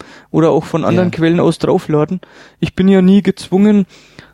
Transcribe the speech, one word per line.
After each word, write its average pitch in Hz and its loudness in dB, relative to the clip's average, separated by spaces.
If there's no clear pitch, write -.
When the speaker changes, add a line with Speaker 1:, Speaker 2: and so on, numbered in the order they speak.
Speaker 1:
oder 156 0
auch 156 0
von - -6
anderen 180 0
Speaker 2:
Ja. - -8
Speaker 1:
Quellen 165 0
aus 165 0
draufladen. 156 -2
Ich - -6
bin 185 0
ja 190 4
nie 190 4
gezwungen, 202 0